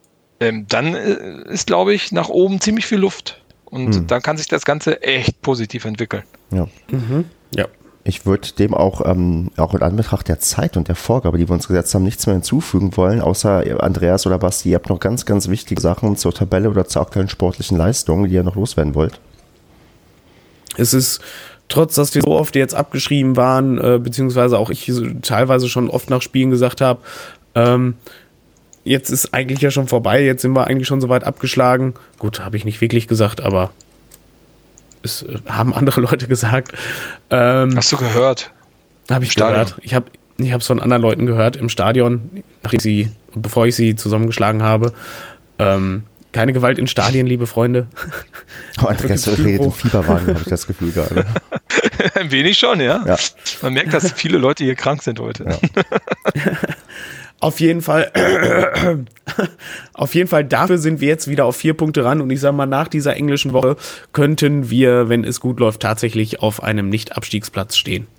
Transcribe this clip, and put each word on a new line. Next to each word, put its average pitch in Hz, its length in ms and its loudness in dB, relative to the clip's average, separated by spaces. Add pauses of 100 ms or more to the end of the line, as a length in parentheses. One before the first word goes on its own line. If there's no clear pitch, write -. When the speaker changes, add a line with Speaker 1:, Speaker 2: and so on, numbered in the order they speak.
(400)
Speaker 1:
ähm, 110 280 -2
dann, 139 260 0
äh, 95 560 -4
ist, - 180 -6
glaube 190 280 2
ich, - 160 -6
nach 180 180 -2
oben 190 320 2
ziemlich 214 240 0
viel 208 140 0
Luft. - 420 -4 (240)
Und 123 300 -2
Speaker 2:
Hm. 87 120 0
Speaker 1:
dann 120 140 0
kann 156 160 -2
sich 151 120 -8
das 156 160 -2
Ganze 151 360 0
echt 131 400 -2
positiv 120 440 -4
entwickeln. 107 380 -6 (280)
Speaker 2:
Ja. 92 160 0 (240)
Speaker 3:
Mhm. 131 340 -2 (300)
Ja. 190 100 0 (380)
Speaker 2:
Ich - 240 -2
würd - 320 -2
dem 101 160 2
auch, - 340 2
ähm, 87 480 0
auch 82 160 0
in 98 80 2
Anbetracht 101 460 0
der 80 120 0
Zeit - 380 -2
und 82 120 -2
der 87 60 0
Vorgabe, 87 440 0
die 85 100 2
wir 92 40 2
uns 85 140 -2
gesetzt 90 280 0
haben, 95 80 4
nichts - 240 -2
mehr 101 80 2
hinzufügen 95 640 0
wollen, 95 240 4
außer, 98 440 2
äh, - 140 -4
Andreas 90 480 2
oder 92 100 2
Basti, 92 320 0
ihr 87 60 4
habt - 140 -2
noch 90 100 0
ganz, 113 260 -2
ganz 101 220 0
wichtige 92 340 -4
Sachen 95 360 0
zur 85 180 0
Tabelle 95 340 0
oder 98 160 0
zur - 160 -2
aktuellen 92 280 -2
sportlichen 92 480 -2
Leistung, 92 500 2
die 92 80 0
ihr 90 80 4
noch 90 120 -2
loswerden 80 380 -2
wollt. 78 260 0 (1600)
Speaker 3:
Es 120 160 0
ist, 131 280 0 (460)
trotz 156 280 0
dass 147 200 0
wir 165 60 4
so 156 100 2
oft 156 240 0
jetzt 135 200 2
abgeschrieben 139 600 0
waren, 131 420 2
äh, 123 240 4
beziehungsweise 123 560 0
auch 113 120 0
ich - 180 -6
so 123 180 -2 (160)
teilweise 127 480 2
schon 123 200 0
oft - 200 -4
nach 127 120 2
Spielen 131 280 0
gesagt 123 320 2
hab, 127 220 0 (520)
ähm, 123 400 4 (880)
jetzt 131 260 0
ist - 240 -2
eigentlich 135 280 -2
ja 139 100 4
schon 135 160 -2
vorbei, 117 360 2
jetzt 131 180 2
sind 131 120 2
wir 131 140 2
eigentlich 131 200 0
schon 135 140 0
so 127 80 -2
weit 127 140 2
abgeschlagen. 127 720 0 (260)
Gut, 107 240 -4
hab 98 100 -10
ich 104 120 -4
nicht 107 160 -6
wirklich 117 260 2
gesagt, 107 340 0
aber 95 300 0 (1300)
es, - 200 -8
äh, - 240 -10
haben 110 260 -2
andere 135 280 2
<laughs> - 80 0
Leute 131 180 -2
gesagt. 123 440 0 (580)
Ähm, 127 460 4
Speaker 1:
Hast 123 160 2
du 147 60 0
gehört? 123 540 0 (580)
Speaker 3:
Hab 127 140 2
ich 120 60 -2
Speaker 1:
Im - 40 -2
Stadion. 110 200 4 (120)
Speaker 3:
gehört. - 160 -10
Ich - 120 -8
hab, 127 160 0 (280)
ich 127 160 0
hab's 123 140 -2
von 117 120 2
anderen 123 220 2
Leuten 113 240 2
gehört 113 320 2
im 127 100 -4
Stadion, 120 760 0 (200)
nachdem 120 160 0
sie, 107 300 0 (260)
bevor 110 320 0
ich 120 80 2
sie 113 220 2
zusammengeschlagen 110 640 0
habe. 110 300 2 (640)
Ähm, 98 440 0 (280)
keine 120 220 0
Gewalt 127 260 2
in 127 80 0
Stadien, 127 400 2
liebe 120 180 0
Freunde. 120 460 0
<laughs> - 60 -20 (840)
Speaker 2:
Oh, - 40 4
Andreas 101 420 0
Speaker 3:
Wirklich 107 180 2
Speaker 2:
redet 101 140 2
im 139 80 2
Speaker 3:
Pyro. 131 40 0
Speaker 2:
Fieberwahn, 90 560 0
hab 87 140 0
ich 82 60 -6
das - 180 -4
Gefühl 85 280 -4
gerade. 85 320 -2 (460)
Speaker 1:
<laughs> - 440 0
Ein 175 160 -2
wenig 139 260 2
schon, 214 220 2
ja. 151 260 0
Speaker 2:
Ja. 90 120 2 (440)
Speaker 1:
Man 131 120 -2
merkt, 156 200 -2
dass 160 200 0
viele 170 240 -2
Leute 143 260 2
hier 131 120 0
krank 139 280 -4
sind 117 160 -6
heute. 117 260 -8
Speaker 2:
Ja. 85 120 -4 (840)
Speaker 3:
<laughs> 143 100 -2 (920)
Auf 156 180 -2
jeden 165 220 2
Fall, 156 320 0
<clears throat> 175 920 2 (880)
auf - 220 -4
jeden 175 140 2
Fall, 151 160 2
dafür 175 320 2
sind 156 240 0
wir 147 80 0
jetzt 156 180 -2
wieder 139 180 2
auf 123 120 0
vier 160 160 0
Punkte 156 320 0
ran. 147 160 2
Und 131 80 -2
ich 131 100 0
sag 139 140 2
mal, 143 120 0
nach 135 220 -2
dieser 147 300 0
englischen 143 340 0
Woche 127 240 2 (380)
könnten 143 560 2
wir, 123 400 4
wenn 117 160 2
es 117 160 -6
gut 123 180 -2
läuft, 110 220 2
tatsächlich 110 600 -2
auf 107 220 -2
einem 104 260 -2
Nicht-Abstiegsplatz - 880 -6
stehen. - 320 -4 (120)